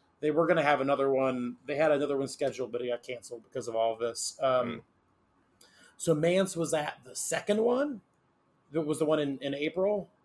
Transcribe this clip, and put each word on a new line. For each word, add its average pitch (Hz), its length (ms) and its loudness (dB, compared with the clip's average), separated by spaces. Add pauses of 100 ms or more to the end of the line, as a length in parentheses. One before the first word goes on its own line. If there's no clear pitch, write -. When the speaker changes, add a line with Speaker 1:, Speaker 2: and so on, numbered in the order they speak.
(200)
Speaker 1:
They 151 120 0
were 160 160 4
gonna 165 140 4
have 143 180 4
another 139 300 2
one. 127 540 0
They 143 120 -4
had 156 160 4
another 143 260 2
one 139 100 -2
scheduled, 123 440 -4
but 120 100 -4
it 123 60 -4
got 120 160 -4
canceled 120 400 -12
because 117 240 -8
of 113 80 -4
all 113 160 2
of 110 80 -8
this. - 420 -6
Um, 127 260 2
Speaker 2:
Mm. 117 120 -8 (1160)
Speaker 1:
so - 180 0
Mance 180 420 2
was 160 180 -2
at 151 300 -4
the - 100 -20
second 208 480 -2
one. 247 380 0 (720)
It 156 120 0
was 147 140 -2
the 160 60 2
one 156 160 2
in, 139 180 -2
in 139 160 -4
April. 175 560 -2 (140)